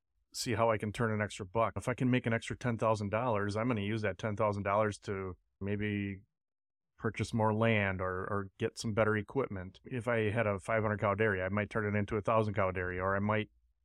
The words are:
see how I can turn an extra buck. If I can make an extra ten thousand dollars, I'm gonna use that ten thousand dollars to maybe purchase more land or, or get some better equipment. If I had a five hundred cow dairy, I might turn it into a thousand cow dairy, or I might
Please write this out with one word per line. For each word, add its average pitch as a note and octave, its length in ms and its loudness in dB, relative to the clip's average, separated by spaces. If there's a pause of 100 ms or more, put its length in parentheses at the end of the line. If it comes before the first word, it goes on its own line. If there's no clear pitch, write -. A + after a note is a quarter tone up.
(320)
see A#2+ 220 -4
how A#2 160 4
I A2 80 2
can G#2+ 140 -4
turn A2+ 180 0
an G#2+ 100 0
extra G#2 240 -4
buck. G#2+ 320 0
If G2+ 120 -4
I B2 60 0
can B2+ 140 0
make B2 180 2
an A#2 60 2
extra A2+ 240 -2
ten A#2 220 -2
thousand G#2+ 320 2
dollars, G#2 460 0
I'm A2+ 100 0
gonna A#2 140 0
use G#2+ 220 -2
that F#2+ 140 0
ten G#2+ 200 -4
thousand G#2 260 2
dollars G2+ 360 2
to G2 360 -6 (260)
maybe G2+ 580 -2 (800)
purchase A2+ 340 -2
more A2 220 4
land G#2 480 2
or, F#2 280 -4
or G2+ 180 -4 (100)
get - 200 -4
some A2+ 140 -4
better G#2+ 240 4
equipment. G2+ 680 -6
If B2 200 -8
I A2+ 240 2
had A2 160 2
a G2+ 140 0
five A2+ 220 0
hundred G#2 180 0
cow G2+ 140 2
dairy, G2 280 2
I F#2 60 -2
might G2+ 220 -2
turn A2 160 -2
it G#2 120 2
into G#2 180 0
a G#2 40 0
thousand A2 340 2
cow F#2+ 160 2
dairy, F2+ 300 -4
or G2 160 0
I G2 40 0
might G#2+ 280 0 (360)